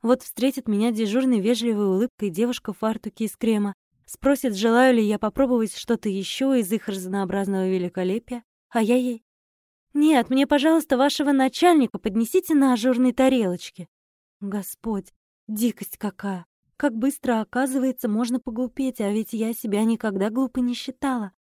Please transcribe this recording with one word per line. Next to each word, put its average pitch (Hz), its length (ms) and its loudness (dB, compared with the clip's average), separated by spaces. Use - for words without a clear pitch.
Вот 247 220 2
встретит 262 460 -2
меня 214 220 2
дежурной 226 500 0
вежливой 214 460 0
улыбкой 202 420 -2
девушка 220 420 -4
в 180 60 -10
фартуке 220 480 -4
из - 100 -8
крема, 208 380 0
спросит, 269 500 0
желаю 233 400 4
ли 226 80 4
я 208 160 0
попробовать 226 560 0
что-то 226 320 -4
еще 202 460 -2
из 214 180 2
их 220 160 -4
разнообразного 190 800 -2
великолепия, 185 760 -4
а 233 120 0
я 220 140 2
ей: 247 260 -2
"Нет, 294 360 4
мне, 269 160 4
пожалуйста, 294 520 2
вашего 277 340 2
начальника 269 680 4
поднесите 226 560 0
на 277 200 4
ажурной 247 380 2
тарелочке". 233 760 0
Господь, 202 720 -8
дикость 214 500 -4
какая! 190 480 -8
Как 277 180 -2
быстро, 233 460 -2
оказывается, 254 680 -2
можно 233 320 -2
поглупеть, 247 600 -6
а 202 100 -2
ведь 214 220 -4
я 226 200 -2
себя 208 300 -2
никогда 214 460 0
глупой 254 340 -2
не 247 120 -2
считала. 247 560 -6